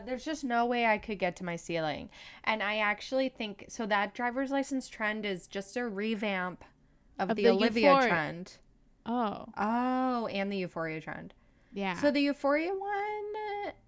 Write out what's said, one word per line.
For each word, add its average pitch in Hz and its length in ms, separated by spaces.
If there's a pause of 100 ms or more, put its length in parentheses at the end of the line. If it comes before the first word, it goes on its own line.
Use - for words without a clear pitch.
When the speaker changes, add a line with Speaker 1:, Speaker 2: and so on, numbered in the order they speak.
Speaker 1:
there's 247 180
just 294 220
no 240 200
way 240 200
I 214 120
could 208 220
get 180 180
to 185 60
my 170 140
ceiling. 160 520 (360)
And 214 180
I 208 140
actually 220 500
think, 214 400
so - 200
that 202 260
driver's 247 360
license 269 380
trend 214 380
is 185 200
just - 300
a 247 140
revamp 196 720 (560)
of 190 120
Speaker 2:
Of 220 40
Speaker 1:
the 208 80
Speaker 2:
the 233 60
Speaker 1:
Olivia 220 400
Speaker 2:
Euphoria. 269 200
Speaker 1:
trend. 165 480 (480)
Speaker 2:
Oh. 233 420 (100)
Speaker 1:
Oh, 247 680
and 196 220
the 202 80
Euphoria 165 440
trend. - 320 (400)
Speaker 2:
Yeah. 190 260
Speaker 1:
So 285 120
the 285 100
Euphoria 285 500
one 415 1000 (140)